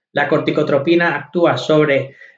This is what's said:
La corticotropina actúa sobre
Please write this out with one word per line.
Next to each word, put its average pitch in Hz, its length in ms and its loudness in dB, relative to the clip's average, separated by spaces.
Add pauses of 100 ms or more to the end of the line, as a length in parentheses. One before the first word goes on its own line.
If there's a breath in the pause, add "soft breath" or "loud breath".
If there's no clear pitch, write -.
(120)
La 143 160 -2
corticotropina 156 880 0
actúa 147 420 -2
sobre 143 580 0 (220 loud breath)